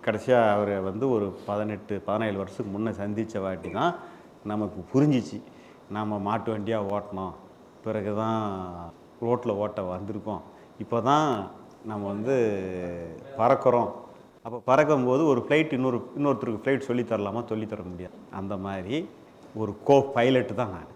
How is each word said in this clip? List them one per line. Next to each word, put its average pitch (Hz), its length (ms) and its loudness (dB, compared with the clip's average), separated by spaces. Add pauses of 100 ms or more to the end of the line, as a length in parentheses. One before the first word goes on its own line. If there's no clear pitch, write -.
கடைசியா 120 340 4 (140)
அவரை 101 260 2
வந்து 95 260 -2 (100)
ஒரு 104 120 2 (180)
பதினெட்டு, 104 600 -4
பதினேழு 104 320 0
வருஷத்துக்கு 98 360 -6
முன்ன 110 180 -2 (100)
சந்திச்ச 104 400 -4
வாட்டி 92 280 -6
தான் 160 260 0 (560)
நமக்கு 104 280 -4 (140)
புரிஞ்சிச்சு. 131 440 2 (580)
நாம 107 240 -2
மாட்டு 110 380 -2
வண்டியா 107 220 -2 (140)
ஓட்டணும், 95 400 -6 (500)
பிறகு 107 320 -2
தான் 110 260 0 (840)
ரோட்ல 120 260 0 (120)
ஓட்ட 104 180 -4
வந்திருக்கோம். 95 600 -6 (380)
இப்போ 117 200 -2 (100)
தான் 151 180 6 (580)
நம்ம 104 220 -4
வந்து 107 280 0 (1000)
பறக்கிறோம். 120 540 4 (520)
அப்போ 117 220 -10
பறக்கும்போது 139 600 6
ஒரு 123 220 4
ஃப்ளைட் 151 260 2
இன்னொரு, 127 260 2 (180)
இன்னொருத்தருக்கு 120 460 0
ஃப்ளைட் 135 260 0
சொல்லித் 120 220 0
தரலாமா? 101 300 -2 (100)
சொல்லித் 107 180 -4
தர 101 120 -8 (100)
முடியாது. 87 260 -12 (220)
அந்த 98 180 -6
மாதிரி 98 520 -6 (460)
ஒரு 107 280 -2
கோ 139 320 6
பைலட் 120 400 4
தான் 107 200 -2
நான். 82 200 -14